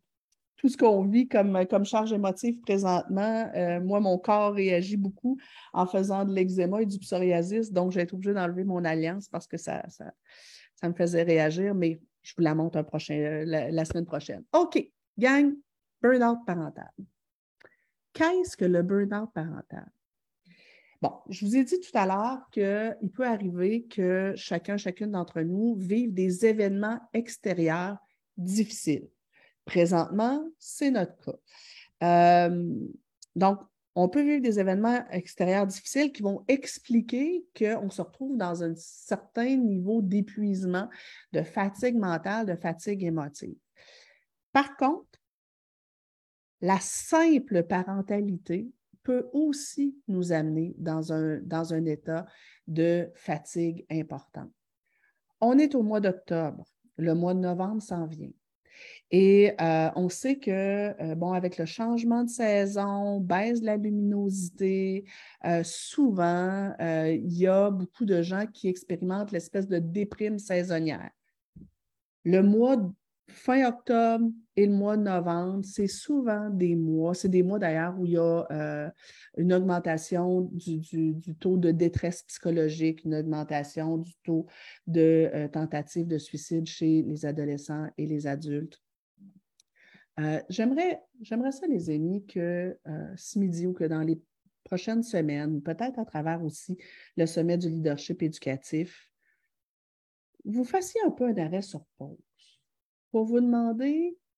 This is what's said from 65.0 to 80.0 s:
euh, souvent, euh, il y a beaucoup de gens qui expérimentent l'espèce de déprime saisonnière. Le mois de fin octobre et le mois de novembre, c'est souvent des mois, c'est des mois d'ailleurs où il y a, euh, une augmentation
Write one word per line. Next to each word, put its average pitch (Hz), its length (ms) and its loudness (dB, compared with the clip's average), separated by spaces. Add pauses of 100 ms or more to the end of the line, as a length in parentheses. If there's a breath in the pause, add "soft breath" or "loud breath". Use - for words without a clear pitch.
euh, 170 200 0
souvent, 190 1160 0
euh, 160 320 0
il 170 240 -2
y 180 100 4
a 196 240 6
beaucoup 190 340 -4
de 180 180 4
gens 190 240 -2
qui 208 220 -6
expérimentent 180 640 -4
l'espèce 190 340 -4
de 185 120 -2
déprime 202 600 -4
saisonnière. 175 720 -2 (1120)
Le 180 180 4
mois 226 340 6
de 196 120 0 (400)
fin 262 400 2
octobre 233 600 2 (280)
et 202 100 6
le 202 60 4
mois 202 240 2
de 214 60 2
novembre, 180 640 -2
c'est 202 220 -2
souvent 214 640 -2
des 180 240 2
mois, 160 400 2
c'est 190 140 -2
des 180 160 6
mois 202 160 0
d'ailleurs 170 380 0
où 185 60 -2
il 170 80 0
y 170 60 4
a, 165 320 2
euh, 151 400 -4 (460 loud breath)
une 175 160 2
augmentation 180 920 0 (100)